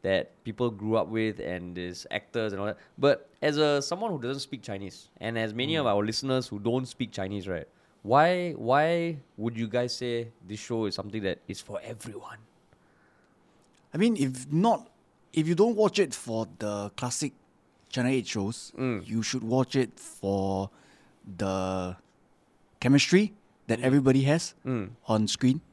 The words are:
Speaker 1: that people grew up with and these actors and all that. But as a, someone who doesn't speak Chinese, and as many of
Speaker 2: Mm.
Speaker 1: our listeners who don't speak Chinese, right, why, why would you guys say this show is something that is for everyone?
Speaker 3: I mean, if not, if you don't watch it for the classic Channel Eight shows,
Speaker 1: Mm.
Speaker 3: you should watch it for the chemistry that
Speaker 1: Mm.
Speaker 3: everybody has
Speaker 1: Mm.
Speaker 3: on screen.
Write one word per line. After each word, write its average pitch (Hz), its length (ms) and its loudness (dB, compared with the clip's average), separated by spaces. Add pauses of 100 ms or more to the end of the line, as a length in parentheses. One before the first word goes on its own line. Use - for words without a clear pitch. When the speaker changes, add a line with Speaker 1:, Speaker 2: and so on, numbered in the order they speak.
Speaker 1:
that 95 400 0
people 117 260 -2
grew 107 280 0
up 101 100 2
with 110 320 -2
and 87 380 -6
these 87 340 -8
actors 110 420 -4
and 98 80 -6
all 101 60 -4
that. 107 100 -6 (220)
But 139 320 2 (100)
as 151 160 0
a, 147 240 2
someone 196 300 -4
who 160 100 -4
doesn't 135 220 -6
speak 131 180 -12
Chinese, 98 480 -10 (140)
and 117 160 -4
as 110 160 -2
many 143 220 -2
of 143 100 0
Speaker 2:
Mm. 110 80 2
Speaker 1:
our 104 100 2
listeners 131 440 -2
who 104 100 -8
don't 120 320 0
speak 113 220 -8
Chinese, 95 340 -6
right, 87 220 -6 (340)
why, 170 560 4
why 160 600 2 (200)
would 113 180 -4
you 113 120 -2
guys 123 260 -2
say 117 380 -4 (120)
this 104 140 -12
show 113 280 -2
is 95 100 -4
something 104 260 -6
that 95 240 -2
is 101 160 -10
for 101 240 -10
everyone? 110 520 -12 (1600)
Speaker 3:
I - 20 -2
mean, 220 200 4
if 135 340 -2
not, 185 400 2 (420)
if 156 140 2
you 170 80 2
don't 208 220 4
watch 208 240 4
it 147 140 2
for 113 340 -4 (100)
the 104 380 -4
classic 131 360 -4 (580)
Channel 127 200 0
Eight 135 160 0
shows, 104 500 -4
Speaker 1:
Mm. 113 300 -4
Speaker 3:
you 110 160 -2
should 117 220 -4
watch 127 320 2
it - 240 0
for 98 720 -2 (640)
the 95 580 -2 (840)
chemistry 180 540 6 (340)
that 117 100 2
Speaker 1:
Mm. 123 60 -2
Speaker 3:
everybody 131 380 6
has 147 320 2 (120)
Speaker 1:
Mm. 113 240 -2 (160)
Speaker 3:
on 107 220 4
screen. 131 320 2 (120)